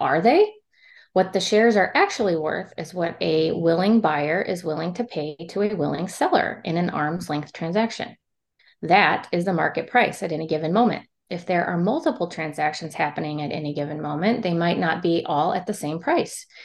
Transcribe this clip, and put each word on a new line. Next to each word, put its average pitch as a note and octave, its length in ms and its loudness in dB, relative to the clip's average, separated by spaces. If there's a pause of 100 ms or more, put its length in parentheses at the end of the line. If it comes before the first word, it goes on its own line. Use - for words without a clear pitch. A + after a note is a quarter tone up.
are C#3+ 180 2
they? E4+ 320 6 (640)
What F#3 180 2
the F#3+ 80 0
shares G#3+ 380 4
are - 180 2
actually C4 400 2
worth D#3+ 420 -4
is E3+ 160 -10
what E3+ 280 -2
a D#3+ 320 2
willing F3 480 4
buyer D3+ 400 2
is F3 240 -4
willing D#3+ 300 -4
to A#3+ 100 -4
pay D3+ 320 -6 (140)
to G3 100 -2
a G#3 120 0
willing D3+ 360 -2
seller - 560 0
in D#3+ 100 -2
an F3 140 0
arm's D#3 400 -2
length D3+ 240 -6
transaction. G3+ 640 -4 (640)
That E3+ 500 4
is F3 140 0
the F#3+ 80 0
market D#3 360 0
price - 320 2
at - 120 -4
any D#3+ 140 -6
given D#3 260 -2
moment." A3+ 340 2 (220)
If F3 160 -8
there F3 200 0
are F3 120 -2
multiple A3 500 0
transactions D#3 680 -4
happening D3+ 460 -2
at D3 100 -4
any D3 220 -4
given D3+ 280 -6
moment, E3+ 420 0
they F3 100 0
might E3+ 260 0
not E3+ 220 0
be E3+ 240 2
all D#3+ 280 0
at F#3 120 -4
the G#3+ 80 -4
same D#3+ 260 -6
price, - 460 -2 (180)